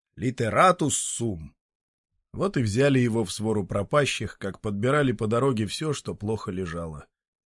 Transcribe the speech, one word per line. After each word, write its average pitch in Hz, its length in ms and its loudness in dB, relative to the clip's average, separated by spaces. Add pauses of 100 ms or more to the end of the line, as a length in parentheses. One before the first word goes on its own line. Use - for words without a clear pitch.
(160)
«Литератус 131 840 2
сум». 90 580 -6 (760)
Вот 170 240 -2
и 135 40 4
взяли 127 360 4
его 117 260 2
в 90 80 -4
свору 104 340 -2
пропащих, 110 720 -2
как 98 240 -8
подбирали 123 520 2
по 107 140 -2
дороге 117 400 2
всё, 151 280 -4
что - 200 -8
плохо 107 360 -4
лежало. 82 580 -6 (380)